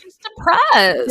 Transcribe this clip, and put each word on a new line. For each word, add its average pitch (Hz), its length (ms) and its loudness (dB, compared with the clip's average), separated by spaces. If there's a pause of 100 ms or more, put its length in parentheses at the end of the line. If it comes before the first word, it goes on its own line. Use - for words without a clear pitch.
she's - 160 -20
depressed. 202 920 0